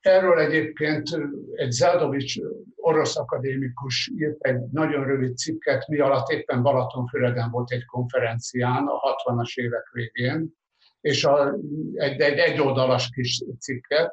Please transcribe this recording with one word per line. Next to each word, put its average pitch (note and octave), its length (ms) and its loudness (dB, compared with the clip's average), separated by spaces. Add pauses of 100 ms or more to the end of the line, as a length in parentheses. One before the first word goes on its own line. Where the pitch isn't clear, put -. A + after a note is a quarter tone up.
Erről F#3 380 6
egyébként D3+ 680 0 (460)
egy B2 160 -2
Zeldovics C#3 640 2 (420)
orosz D#3 420 2
akadémikus C3 960 -4
írt D3+ 220 -2
egy B2 220 0 (120)
nagyon D3 320 0
rövid C3 320 0
cikket, D3 520 -2
mi D3+ 100 -2
alatt C3+ 320 2
éppen C#3 320 -2
Balatonfüreden B2 880 0
volt B2 220 -4
egy B2 120 -6
konferencián B2 1000 -2
a - 120 -2
hatvanas B2 580 -2
évek A#2+ 360 -4
végén, B2 600 -4 (460)
és C#3 240 0
a, C#3+ 300 4 (400)
egy, C#3 260 -2
egy C#3+ 180 4
egyoldalas C3 720 2
kis - 320 -4 (180)
cikket. D3 520 -2